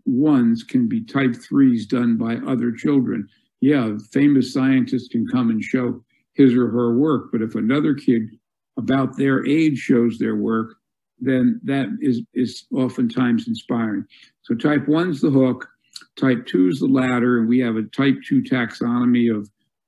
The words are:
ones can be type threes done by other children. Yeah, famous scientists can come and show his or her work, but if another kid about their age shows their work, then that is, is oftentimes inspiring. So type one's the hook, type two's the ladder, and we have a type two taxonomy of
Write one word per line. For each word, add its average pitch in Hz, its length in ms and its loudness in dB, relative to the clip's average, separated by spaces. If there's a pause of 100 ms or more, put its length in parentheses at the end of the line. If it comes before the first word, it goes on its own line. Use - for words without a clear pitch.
ones 123 580 2
can 123 240 0
be 113 160 -2
type 131 320 -2
threes 127 500 2
done 120 320 0
by 117 180 -2 (120)
other 120 240 -2
children. 117 560 -2 (320)
Yeah, 127 380 0 (140)
famous 139 420 2
scientists 131 560 0
can 113 180 -2
come 123 220 0
and 110 120 0
show 120 420 -4 (300)
his 131 220 6
or 123 140 2
her 117 280 0
work, 143 340 0
but 113 100 -2
if 113 140 -6
another 139 380 0
kid 120 300 0 (540)
about 131 400 -2
their 135 280 0
age 151 320 2
shows 117 400 0
their 110 180 -2
work, 110 400 -4 (440)
then 127 440 0
that 135 240 -2 (140)
is, 123 200 0 (120)
is - 400 -4
oftentimes 123 720 -2
inspiring. 113 580 -4 (380)
So 117 120 -4
type 143 320 0
one's 160 340 0
the 160 80 2
hook, 131 380 2 (500)
type 123 300 0
two's 156 320 2
the 135 80 -2
ladder, 123 500 0
and 113 100 0
we 123 120 2
have 117 160 -2
a 110 80 -4
type 135 320 0 (100)
two 135 160 0
taxonomy 120 920 0
of 104 120 -8 (400)